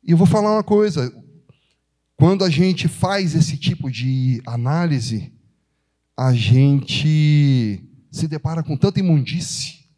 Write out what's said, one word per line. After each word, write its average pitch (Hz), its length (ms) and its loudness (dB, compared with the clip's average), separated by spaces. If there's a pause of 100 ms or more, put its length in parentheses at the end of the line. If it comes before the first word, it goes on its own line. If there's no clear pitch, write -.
E - 80 -2
eu 165 60 6
vou 170 100 6
falar 214 240 2
uma 214 120 0
coisa, 202 480 0 (1040)
quando 190 260 4
a 185 60 2
gente 175 380 0
faz 180 480 -2
esse 156 220 0
tipo - 320 -4
de 127 560 -2
análise, 123 880 -4 (800)
a 131 180 0
gente 135 1600 2 (220)
se 160 160 -4
depara 156 340 -6
com 147 160 -6
tanta 196 220 0
imundície - 840 -4 (120)